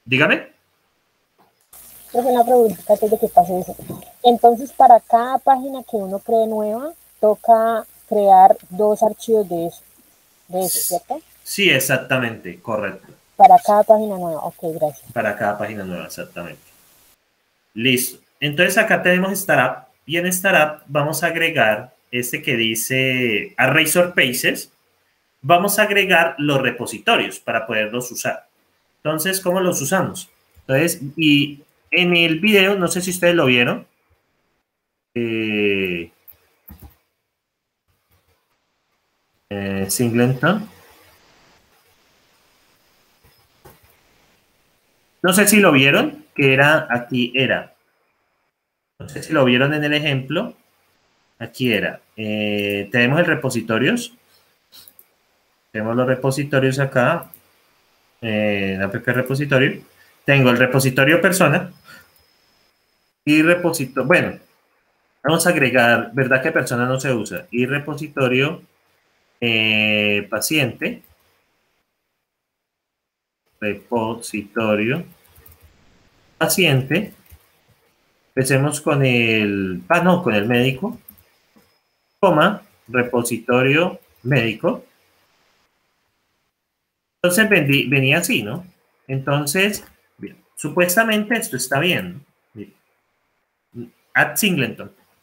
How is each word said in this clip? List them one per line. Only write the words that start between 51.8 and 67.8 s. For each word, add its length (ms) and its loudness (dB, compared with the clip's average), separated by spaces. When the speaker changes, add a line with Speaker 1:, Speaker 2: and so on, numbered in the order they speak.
Speaker 1:
Eh, 760 -4
tenemos 280 2
el 60 2
repositorios. 880 -2
Tenemos 240 -6
los 100 0
repositorios 760 -2
acá. 520 -2
Eh, 540 -2
en 60 -6
app 120 -4
repositorio. 880 -2
Tengo 240 4
el 80 4
repositorio 640 2
persona. 500 0
Y 160 4
repositorio, 640 -2
bueno, 340 0
vamos 220 0
a 40 2
agregar, 640 2
¿verdad 280 0
que 100 -2
persona 340 -2
no 140 -4
se 140 -2
usa? 380 -8
Y 140 -2
repositorio, 960 -4